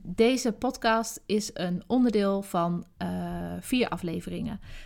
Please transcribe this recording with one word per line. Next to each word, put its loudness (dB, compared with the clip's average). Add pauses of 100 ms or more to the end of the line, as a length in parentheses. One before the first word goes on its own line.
deze 2
podcast 0
is 0
een -2
onderdeel 4
van, 0 (120)
eh, -4
vier 0
afleveringen. -6 (240)